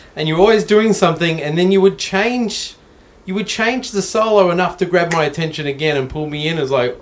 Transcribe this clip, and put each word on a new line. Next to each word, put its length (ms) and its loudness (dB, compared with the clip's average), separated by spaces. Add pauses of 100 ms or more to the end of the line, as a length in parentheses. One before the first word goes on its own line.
(180)
and 100 -2
you're 120 0
always 260 4
doing 280 4
something, 480 0
and 160 -2
then 140 2
you 80 4
would 180 4
change, 800 -4 (500)
you 100 -8
would 120 -4
change 440 -2
the 100 -2
solo 500 2
enough 260 0
to 80 0
grab 280 0
my 100 2
attention 440 -4
again 280 -2
and 140 -2
pull 200 -6
me 200 -4
in. 80 -4
It's 120 -2
like, 320 0